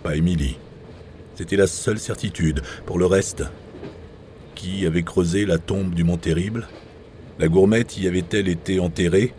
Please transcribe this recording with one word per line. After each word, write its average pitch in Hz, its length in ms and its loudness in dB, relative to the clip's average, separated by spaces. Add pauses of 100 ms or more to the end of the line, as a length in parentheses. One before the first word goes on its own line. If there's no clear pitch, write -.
pas 78 120 -2
Émilie. 78 420 0 (760)
C'était 92 220 -4
la 95 100 6
seule 107 320 -2
certitude. 80 640 -2 (240)
Pour 90 140 -2
le 90 60 4
reste, 92 380 2 (1080)
qui 92 320 -4
avait 85 180 2
creusé 90 420 2
la 87 120 2
tombe 95 360 -2
du 85 100 2
Mont 85 140 2
Terrible ? 92 500 -2 (720)
La 82 80 2
gourmette 101 500 4
y 95 100 0
avait-elle 92 400 0
été 92 320 0
enterrée ? 90 600 2